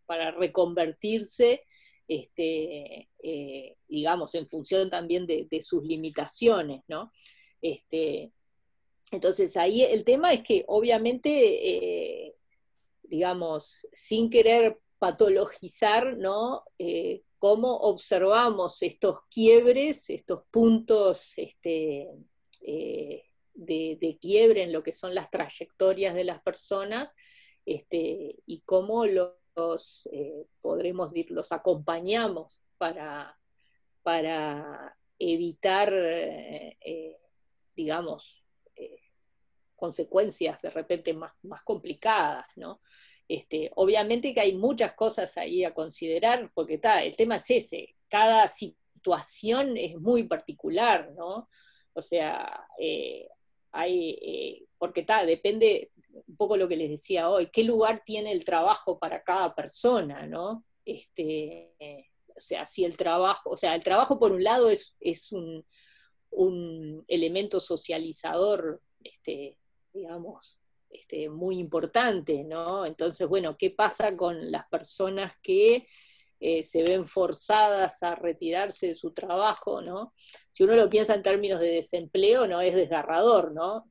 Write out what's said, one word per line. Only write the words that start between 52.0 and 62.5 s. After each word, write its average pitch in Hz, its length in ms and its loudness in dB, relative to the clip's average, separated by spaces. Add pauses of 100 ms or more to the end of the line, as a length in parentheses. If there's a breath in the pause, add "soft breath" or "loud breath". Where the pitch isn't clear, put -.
sea, - 640 -4 (100)
eh, 151 520 -8 (420)
hay, 170 500 -2
eh, 139 440 -10 (140)
porque 175 260 -4
ta, 214 200 2
depende 202 680 2 (340)
un 156 100 -20
poco 202 200 0
lo 190 100 2
que 175 100 -2
les 156 140 -4
decía 170 400 -2
hoy, 185 220 2
qué 226 100 2
lugar 220 420 2
tiene 214 280 -6
el 175 120 -2
trabajo 180 540 2
para 165 240 -6
cada 180 320 0
persona, 156 720 -2
¿no? 190 380 -8 (200)
Este, 160 920 -8
eh, 143 320 -20 (260)
o - 40 -20
sea, - 260 -10